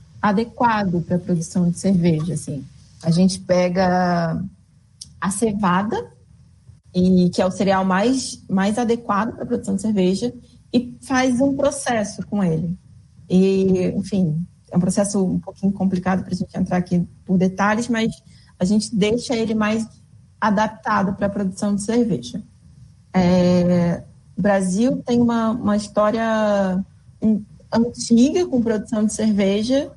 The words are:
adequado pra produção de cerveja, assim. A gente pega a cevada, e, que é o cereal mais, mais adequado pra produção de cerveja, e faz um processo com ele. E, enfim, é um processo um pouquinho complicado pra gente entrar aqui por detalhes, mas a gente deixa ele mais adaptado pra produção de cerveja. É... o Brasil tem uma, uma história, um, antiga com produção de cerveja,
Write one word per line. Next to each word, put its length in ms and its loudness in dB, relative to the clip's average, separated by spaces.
adequado 880 0
pra 100 0
produção 520 0
de 100 -4
cerveja, 540 2
assim. 320 -8
A 100 0
gente 280 2
pega 1040 0
a 100 -2
cevada, 800 0
e, 360 4
que 120 0
é 40 2
o 60 0
cereal 340 0
mais, 640 -2
mais 280 0
adequado 580 -2
pra 100 -10
produção 300 -4
de 60 -4
cerveja, 520 0
e 280 0
faz 380 0
um 160 2
processo 720 -2
com 160 -2
ele. 340 -2
E, 680 2
enfim, 500 -2
é 80 -2
um 20 6
processo 440 0
um 160 -2
pouquinho 320 -4
complicado 520 -2
pra 100 -8
gente 240 -6
entrar 200 -2
aqui 300 0
por 120 2
detalhes, 500 0
mas 240 -2
a 80 0
gente 280 0
deixa 420 0
ele 180 -2
mais 340 -2
adaptado 720 0
pra 160 -2
produção 460 -2
de 80 -4
cerveja. 580 -2
É... 880 2
o 60 -4
Brasil 640 2
tem 160 2
uma, 300 2
uma 260 0
história, 1040 0
um, 220 0
antiga 760 2
com 160 0
produção 420 -2
de 80 -2
cerveja, 840 0